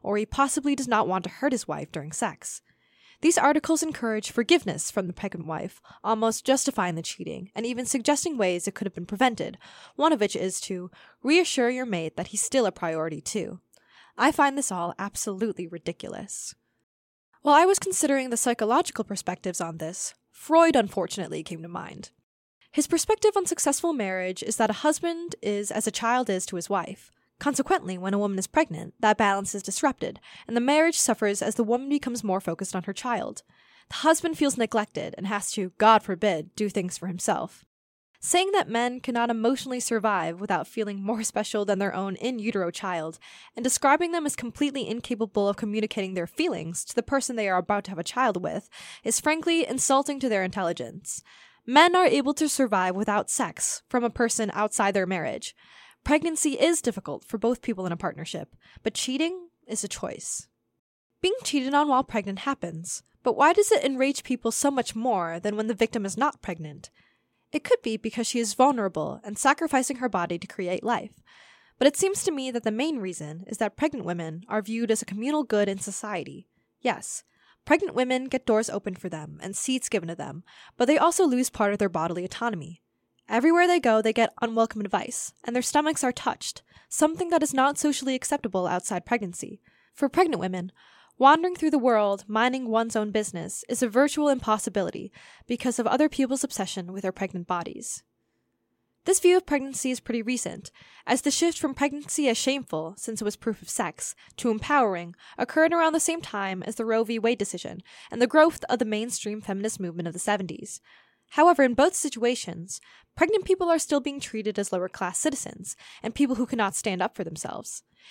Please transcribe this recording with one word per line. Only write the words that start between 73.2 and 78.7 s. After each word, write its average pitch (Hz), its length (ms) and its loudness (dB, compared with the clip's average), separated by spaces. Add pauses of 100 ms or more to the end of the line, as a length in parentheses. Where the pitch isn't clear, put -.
is 214 120 -10
that 208 180 -2
pregnant 294 300 -2
women 170 420 -6
are 185 140 -2
viewed 220 300 0
as 214 100 2
a - 40 -6
communal 269 380 -2
good 208 240 2
in 196 120 -2
society. 190 680 -10 (320)
Yes, - 460 -4 (400)
pregnant 311 300 2
women 254 300 2
get 262 200 -4
doors 220 240 2
opened 196 300 -6